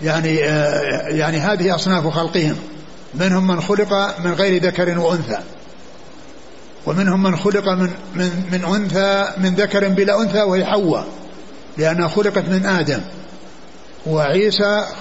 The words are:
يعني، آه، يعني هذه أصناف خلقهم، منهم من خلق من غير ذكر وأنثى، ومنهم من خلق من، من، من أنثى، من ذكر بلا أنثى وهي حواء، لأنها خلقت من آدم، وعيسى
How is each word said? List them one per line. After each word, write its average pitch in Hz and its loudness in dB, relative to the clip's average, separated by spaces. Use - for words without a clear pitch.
يعني، 160 2
آه، 151 0
يعني 156 0
هذه 180 2
أصناف 170 0
خلقهم، 160 0
منهم 185 2
من 175 2
خلق 196 0
من 175 2
غير 185 2
ذكر 175 0
وأنثى، 165 0
ومنهم 190 2
من 185 2
خلق 196 2
من، 185 2
من، 180 0
من 180 -2
أنثى، 196 2
من 185 2
ذكر 202 2
بلا 202 4
أنثى 208 2
وهي 185 2
حواء، 170 0
لأنها 160 2
خلقت 196 2
من 190 2
آدم، 156 0
وعيسى 196 2